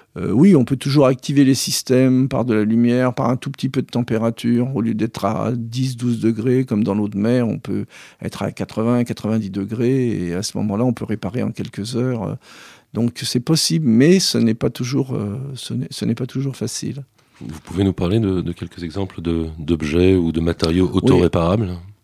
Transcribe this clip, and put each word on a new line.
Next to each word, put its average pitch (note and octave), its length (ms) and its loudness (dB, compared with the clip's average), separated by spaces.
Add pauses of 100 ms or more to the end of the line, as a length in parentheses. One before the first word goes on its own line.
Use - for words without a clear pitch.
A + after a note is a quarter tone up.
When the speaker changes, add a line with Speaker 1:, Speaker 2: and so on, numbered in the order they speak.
(160)
Speaker 1:
euh, F#2 160 -2
oui, E3 240 8
on B2+ 80 6
peut C3+ 120 0
toujours C#3 300 4
activer C3+ 380 2
les C3+ 100 6
systèmes C3 760 2
par A#2 160 -2
de B2 80 0
la G#2+ 120 4
lumière, A#2+ 500 2
par A#2+ 160 0
un C3 60 0
tout C#3 140 -8
petit C3+ 180 -6
peu C3 120 -2
de B2 60 -6
température. A#2+ 880 0
Au C#3+ 60 0
lieu A2+ 120 -2
d'être A2 320 -4
à G#2+ 300 -2
dix, A#2+ 420 -4
douze A#2 240 -2
degrés, A#2 440 0
comme G#2+ 180 -2
dans G2 120 0
l'eau G#2 140 0
de G2+ 80 -8
mer, A#2 300 0
on G2+ 120 -4
peut G2+ 280 -6 (340)
être - 220 -8
à - 80 -4
quatre-vingts, A#2+ 540 -2
quatre-vingt-dix G#2+ 460 -2
degrés, A2+ 760 -2
et E2+ 80 -4
à F#2 80 -4
ce - 160 -8
moment-là, G#2 260 -2
on B2+ 80 2
peut A2+ 120 -6
réparer G#2+ 400 -6
en A2+ 80 -6
quelques A2 420 -10
heures. A2+ 420 -4 (560)
Donc A#2 300 -2
c'est B2 180 -2
possible, D#3+ 460 0
mais C3+ 320 6
ce - 180 0
n'est A2+ 180 2
pas B2 160 -2
toujours, B2+ 440 -4
euh, G#2 240 -6 (160)
ce - 200 -10
n'est, B2 160 -6
ce - 140 -8
n'est A2+ 120 0
pas C3 100 -6
toujours C3+ 300 -6
facile. - 480 -8 (360)
Speaker 2:
Vous - 220 -14
pouvez F#2+ 220 -2
nous F#2+ 80 4
parler F#2 260 0
de, F#2+ 220 2
de E2+ 120 -4
quelques E2+ 300 -12
exemples F2 400 -8
de, E2 240 0 (140)
d'objets E2 560 4
ou E2 160 2
de E2 80 -2
matériaux E2+ 460 2
Speaker 1:
Oui. F#2+ 120 -2
Speaker 2:
autoréparables ? F2+ 720 2 (340)